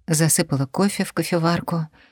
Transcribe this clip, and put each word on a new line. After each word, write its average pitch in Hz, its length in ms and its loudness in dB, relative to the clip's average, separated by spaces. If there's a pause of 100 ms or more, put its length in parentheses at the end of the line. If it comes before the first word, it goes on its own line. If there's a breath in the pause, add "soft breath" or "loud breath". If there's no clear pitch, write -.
засыпала 156 580 2
кофе 196 380 0
в - 100 -10
кофеварку. 165 760 0 (240 soft breath)